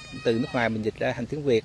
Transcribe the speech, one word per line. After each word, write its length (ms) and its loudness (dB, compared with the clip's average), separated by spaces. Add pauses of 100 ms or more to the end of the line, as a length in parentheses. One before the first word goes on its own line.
(240)
từ 80 4
nước 200 2
ngoài, 160 2
mình 140 -2
dịch 160 -2
ra 140 0
thành 140 -4
tiếng 180 -6
Việt, 200 4